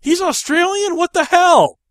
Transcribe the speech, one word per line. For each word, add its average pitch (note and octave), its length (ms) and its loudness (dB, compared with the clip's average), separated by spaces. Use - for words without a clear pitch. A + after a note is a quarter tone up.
He's E4 200 -2
Australian? F#4 760 -2
What E4+ 160 -2
the - 120 0
hell? F4 540 2